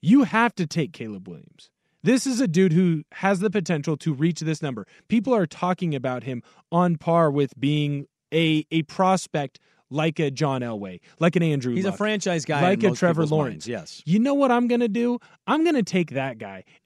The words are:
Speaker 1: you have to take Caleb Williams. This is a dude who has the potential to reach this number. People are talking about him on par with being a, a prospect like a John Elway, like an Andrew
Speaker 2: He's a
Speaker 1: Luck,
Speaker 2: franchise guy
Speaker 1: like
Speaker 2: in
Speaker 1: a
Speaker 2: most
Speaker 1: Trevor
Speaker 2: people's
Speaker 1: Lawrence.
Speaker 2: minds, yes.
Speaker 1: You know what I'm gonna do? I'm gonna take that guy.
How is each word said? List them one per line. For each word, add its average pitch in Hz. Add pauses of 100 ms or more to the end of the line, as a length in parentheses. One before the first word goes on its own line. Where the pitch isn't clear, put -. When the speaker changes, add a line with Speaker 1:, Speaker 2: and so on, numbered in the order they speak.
Speaker 1:
you 247
have 226
to 175
take 160
Caleb 101
Williams. - (340)
This 240
is 247
a 262
dude 175
who 170 (100)
has 196
the 208
potential 165
to 156
reach 156
this 160
number. 123 (220)
People 233
are 190
talking 180
about 127
him 123 (280)
on 175
par 165
with 139
being 143 (280)
a, 156
a 165
prospect 180 (320)
like 156
a 147
John 135
Elway, 101 (200)
like 165
an 175
Andrew 139
Speaker 2:
He's 190
a 202
Speaker 1:
Luck, -
Speaker 2:
franchise 202
guy 147
Speaker 1:
like 190
Speaker 2:
in 220
Speaker 1:
a 196
Speaker 2:
most 160
Speaker 1:
Trevor 165
Speaker 2:
people's 151
Speaker 1:
Lawrence. 147
Speaker 2:
minds, 80
yes. 107
Speaker 1:
You 165
know 262
what 277
I'm 240
gonna 240
do? 240 (260)
I'm 302
gonna 311
take 175
that 131
guy. 98 (220)